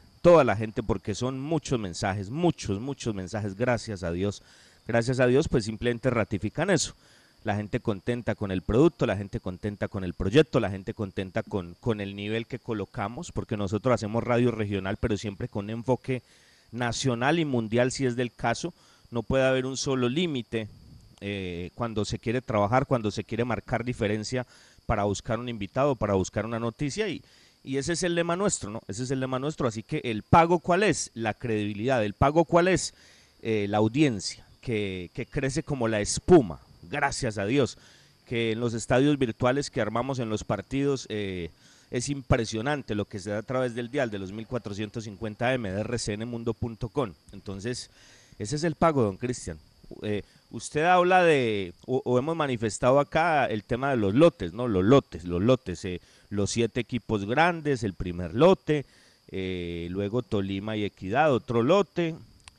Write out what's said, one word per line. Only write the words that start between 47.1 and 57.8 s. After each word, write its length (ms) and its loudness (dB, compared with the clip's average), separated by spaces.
Entonces, 580 -10
ese 180 -6
es 80 -4
el 120 -2
pago, 260 4
don 140 0
Cristian. 420 -8
Eh, 200 -2
usted 320 -4
habla 400 6
de, 500 2
o, 200 0
o 140 4
hemos 180 -2
manifestado 640 2
acá 460 2
el 180 -2
tema 260 -2
de 60 2
los 180 2
lotes, 380 6
¿no? 160 -4
Los 160 4
lotes, 400 4
los 180 -2
lotes, 420 0
eh, 160 -6
los 220 -2
siete 280 -2
equipos 460 -2
grandes, 580 0